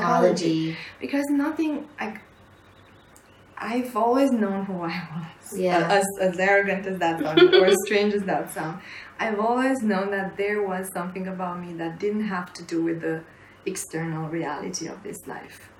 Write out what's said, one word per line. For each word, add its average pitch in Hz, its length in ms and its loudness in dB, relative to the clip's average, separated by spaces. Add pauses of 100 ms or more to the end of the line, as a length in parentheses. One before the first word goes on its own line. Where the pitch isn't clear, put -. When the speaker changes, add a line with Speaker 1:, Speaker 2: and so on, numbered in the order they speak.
Speaker 1:
psychology? 170 760 2 (220)
Speaker 2:
Because 277 260 -2 (200)
nothing, 311 420 -2 (180)
I, - 20 -6 (1500)
I've 240 380 -4
always 247 360 4
known 196 340 0
who 190 160 -6
I 170 160 -4 (180)
was. - 420 -12
Speaker 1:
Yeah. 175 300 2 (100)
Speaker 2:
As, 196 80 4 (220)
as 175 120 -2
arrogant 196 460 2
as 190 140 -4
that 165 220 0
sounds, 156 200 6 (120)
Speaker 1:
<laughs> - 80 10
Speaker 2:
or 190 80 8 (160)
strange 208 280 2
as 202 100 0
that 165 280 -2
sounds, 170 300 -8 (360)
I've 208 220 -2
always 254 420 2
known 202 300 0
that 190 260 -4
there 208 240 0 (100)
was 185 220 -4
something 185 340 -6
about 180 320 -6
me 175 140 -10
that 165 260 -6
didn't 208 280 -2
have 180 260 -6
to 175 100 -14
do 170 240 -2
with 165 140 -2
the 160 200 -4 (440)
external 160 640 -6
reality 165 580 -6
of - 160 -12
this - 240 -12
life. - 420 -16 (100)